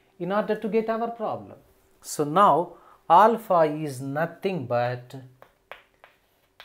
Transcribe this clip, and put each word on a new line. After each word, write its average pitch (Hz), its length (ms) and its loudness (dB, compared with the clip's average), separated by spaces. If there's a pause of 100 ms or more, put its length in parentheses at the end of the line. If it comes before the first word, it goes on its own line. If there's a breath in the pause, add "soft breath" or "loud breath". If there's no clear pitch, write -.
(180 soft breath)
in 175 120 -6
order 208 240 -2
to 214 140 -6
get 220 220 -2
our 226 180 -4
problem. 131 500 -10 (440)
So - 220 -4
now, 165 500 4 (340 loud breath)
alpha 196 520 4
is 151 420 -2
nothing 156 640 -6
but 123 480 -4 (1500)